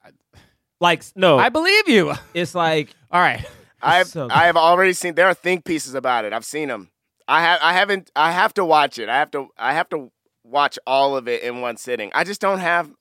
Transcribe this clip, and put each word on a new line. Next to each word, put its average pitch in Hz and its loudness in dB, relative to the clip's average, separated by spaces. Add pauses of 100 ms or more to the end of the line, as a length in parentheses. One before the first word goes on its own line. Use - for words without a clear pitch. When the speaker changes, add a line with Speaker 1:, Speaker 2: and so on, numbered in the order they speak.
(800)
Speaker 1:
Like, 170 2
s-, - -20
no. 180 4
Speaker 2:
I 208 4
believe 370 2
you. 180 4 (100)
<laughs> - -20
Speaker 1:
It's 170 -6
like 160 -2 (220)
Speaker 2:
All 175 2
right. 120 0 (360)
Speaker 3:
I've, 175 2
Speaker 1:
so 147 -10
Speaker 3:
I 147 4
have 170 2
already 175 4
seen, 175 -8
there 175 4
are 180 2
think 180 -4
pieces 139 -6
about 123 -2
it. 104 -6
I've 113 -8
seen 147 -8
'em. 101 -12 (380)
I 156 2
ha-, 170 2
I 165 2
haven't, 196 -2
I 156 2
have 185 0
to 190 0
watch 151 0
it. 107 -8
I 123 0
have 143 -2
to, 139 -8 (100)
I 123 -4
have 165 -2
to 143 -10 (320)
watch 135 -2
all 135 2
of 120 -6
it 120 -4
in 123 -8
one 120 -8
sitting. 113 -8
I 156 0
just 196 -8
don't 196 -2
have, 170 -2